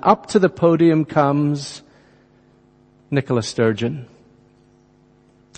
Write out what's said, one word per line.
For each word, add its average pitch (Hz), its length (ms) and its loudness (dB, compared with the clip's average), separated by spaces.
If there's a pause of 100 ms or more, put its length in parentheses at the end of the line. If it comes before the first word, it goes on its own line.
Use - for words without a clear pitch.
up 202 280 2
to 214 80 2
the 180 100 2
podium 165 560 2
comes 147 760 -2 (1300)
Nicola 131 320 -2
Sturgeon. 117 680 -4 (1500)